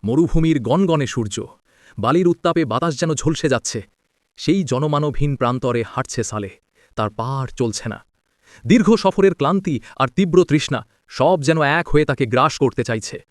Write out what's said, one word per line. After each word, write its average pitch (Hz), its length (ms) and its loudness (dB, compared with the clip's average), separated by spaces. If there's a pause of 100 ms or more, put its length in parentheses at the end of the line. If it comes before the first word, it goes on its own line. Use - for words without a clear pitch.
মরুভূমির 160 560 2
গনগনে 151 460 2
সূর্য, 107 400 -6 (520)
বালির 156 300 2
উত্তাপে 170 360 0
বাতাস 131 360 -2
যেন 160 140 0
ঝলসে 156 340 -4
যাচ্ছে। 117 340 -2 (540)
সেই 180 280 0
জনমানবহীন 147 720 0
প্রান্তরে 120 520 -2
হাঁটছে - 340 -6
সালেহ, 104 280 -8 (460)
তার 107 140 -2
পা 123 300 -6
আর 131 60 -6
চলছে 117 420 -4
না। - 160 -12 (640)
দীর্ঘ 214 280 6
সফরের 190 400 2
ক্লান্তি 165 460 -2 (160)
আর 131 120 0
তীব্র 185 360 2
তৃষ্ণা 143 420 -2 (220)
সব 165 340 2
যেন 156 200 2
এক 151 260 0
হয়ে 151 160 4
তাকে 139 220 -2
গ্রাস 127 320 2
করতে 123 260 0
চাইছে। 113 460 -8